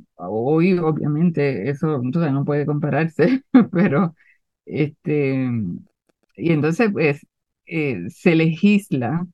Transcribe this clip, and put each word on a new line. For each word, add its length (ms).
hoy, 640
obviamente, 880
eso, 340
entonces, 280
no 140
puede 200
compararse, 800
<laughs> 180
pero, 440
este, 840
y 160
entonces, 380
pues, 340
eh, 440
se 260
legisla 1000